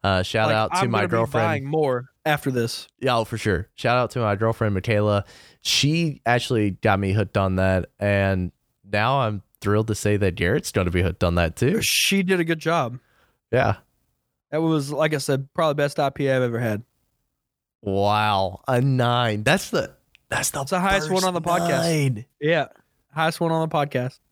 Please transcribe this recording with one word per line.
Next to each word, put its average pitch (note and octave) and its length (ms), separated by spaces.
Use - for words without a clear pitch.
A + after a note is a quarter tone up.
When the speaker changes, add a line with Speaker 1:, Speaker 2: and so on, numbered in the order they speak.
Speaker 1:
Uh, F#2+ 200
shout A2 240
Speaker 2:
Like, A2 80
Speaker 1:
out A2 160
to - 80
Speaker 2:
I'm A#2+ 120
Speaker 1:
my A2 80
Speaker 2:
gonna G#2 80
be - 40
Speaker 1:
girlfriend. A2+ 360
Speaker 2:
buying C#3+ 180
more C#3 440
after D3 260
this. A#2 360
Speaker 1:
Yeah, B2 180
oh, A2+ 80
for A#2 120
sure. G2 380
Shout A#2+ 220
out B2 140
to B2+ 80
my G#2 180
girlfriend, A2 360
Michaela. G#2 520
She D#3 640
actually A#2 460
got G2+ 280
me G2 120
hooked G2+ 260
on F#2 200
that. F#2+ 300
And G2 520
now A2+ 300
I'm G#2+ 240
thrilled G#2+ 280
to G#2 80
say G#2 220
that F#2+ 180
Garrett's G2 380
gonna F2+ 180
be F2 100
hooked F#2 240
on F2 100
that E2+ 220
too. F3 240
Speaker 2:
She - 420
did F3+ 180
a E3 40
good E3 140
job. C#3+ 400
Speaker 1:
Yeah. A#2 260
Speaker 2:
That D3+ 100
was, D#3 300
like D3+ 220
I D3+ 60
said, C#3 340
probably D#3+ 200
best C#3+ 280
I C#3 80
P C#3 180
A C3 80
I've B2+ 80
ever A#2 160
had. A2+ 240
Speaker 1:
Wow. G2+ 840
A B2+ 140
nine. A#2+ 600
That's D#3 260
the, - 240
that's C3+ 220
the C#3+ 100
Speaker 2:
It's C3+ 100
the F#3 80
highest F#3+ 300
one F#3 80
Speaker 1:
first F#3 100
Speaker 2:
on F3+ 80
the E3+ 60
podcast. E3+ 280
Speaker 1:
nine. C#3 420
Speaker 2:
Yeah. D3+ 260
Highest D#3+ 260
one E3 120
on D#3+ 160
the D3+ 60
podcast. C#3+ 460